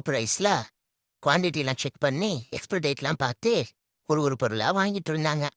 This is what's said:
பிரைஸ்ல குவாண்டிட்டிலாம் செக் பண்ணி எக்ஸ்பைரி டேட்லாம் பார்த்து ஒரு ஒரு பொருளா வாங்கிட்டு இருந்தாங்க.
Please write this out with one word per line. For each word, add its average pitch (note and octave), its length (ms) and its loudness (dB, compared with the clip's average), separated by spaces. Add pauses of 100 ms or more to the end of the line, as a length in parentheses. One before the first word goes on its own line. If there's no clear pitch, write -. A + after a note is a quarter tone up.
பிரைஸ்ல C3+ 440 0 (760)
குவாண்டிட்டிலாம் D3 600 2
செக் - 220 -2
பண்ணி D#3+ 300 0 (160)
எக்ஸ்பைரி D#3+ 360 -4
டேட்லாம் C#3+ 380 -2
பார்த்து A3+ 300 0 (540)
ஒரு D3+ 140 4
ஒரு C3+ 140 2
பொருளா A2 360 0
வாங்கிட்டு G3 380 -2
இருந்தாங்க. D3+ 340 0 (120)